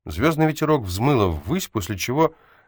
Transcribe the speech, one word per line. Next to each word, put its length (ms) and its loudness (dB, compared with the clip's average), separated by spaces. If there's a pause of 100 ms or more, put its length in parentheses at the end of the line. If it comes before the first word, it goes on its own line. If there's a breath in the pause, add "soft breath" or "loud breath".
Звёздный 420 0
ветерок 360 0
взмыла 440 2
ввысь, 420 -2
после 280 -6
чего 380 0 (340 soft breath)